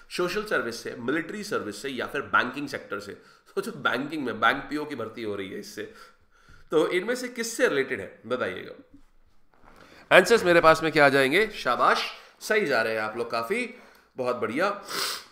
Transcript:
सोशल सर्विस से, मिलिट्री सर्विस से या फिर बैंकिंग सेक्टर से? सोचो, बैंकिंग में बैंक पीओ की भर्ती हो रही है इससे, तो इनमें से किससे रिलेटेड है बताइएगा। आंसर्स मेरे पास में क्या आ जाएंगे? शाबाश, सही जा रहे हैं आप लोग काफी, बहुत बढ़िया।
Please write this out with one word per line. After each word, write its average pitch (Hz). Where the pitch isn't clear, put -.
सोशल 180
सर्विस 117
से, 113
मिलिट्री 165
सर्विस 104
से 139
या 113
फिर 143
बैंकिंग 127
सेक्टर -
से? 101
सोचो, 196
बैंकिंग 139
में 110
बैंक 117
पीओ 151
की 147
भर्ती 113
हो 104
रही 98
है 98
इससे, -
तो 165
इनमें 196
से 247
किससे 233
रिलेटेड 131
है -
बताइएगा। 104
आंसर्स 190
मेरे 170
पास 160
में 156
क्या 147
आ 139
जाएंगे? 139
शाबाश, 135
सही 214
जा 127
रहे 113
हैं 110
आप 107
लोग 117
काफी, 202
बहुत 123
बढ़िया। 120